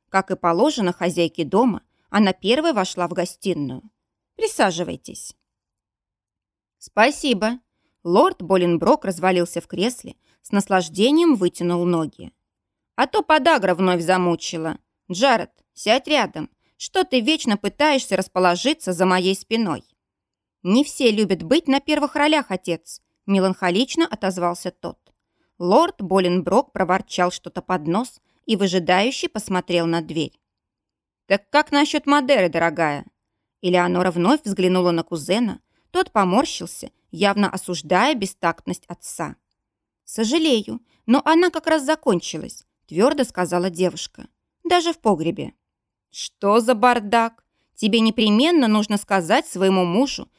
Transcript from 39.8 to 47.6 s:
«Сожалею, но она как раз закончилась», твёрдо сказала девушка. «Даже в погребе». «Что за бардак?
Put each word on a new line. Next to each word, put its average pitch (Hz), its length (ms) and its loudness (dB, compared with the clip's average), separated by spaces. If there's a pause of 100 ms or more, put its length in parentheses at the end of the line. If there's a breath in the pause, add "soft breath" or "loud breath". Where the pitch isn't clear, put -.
«Сожалею, 233 800 -2 (240)
но 247 180 2
она 330 260 4
как 320 180 -6
раз 311 180 0
закончилась», 262 800 -4 (200)
твёрдо 262 380 0
сказала 175 460 -2
девушка. 170 580 -6 (380)
«Даже 339 260 2
в - 80 -12
погребе». 165 540 -2 (580)
«Что - 480 0
за 240 160 2
бардак? 226 720 0 (300)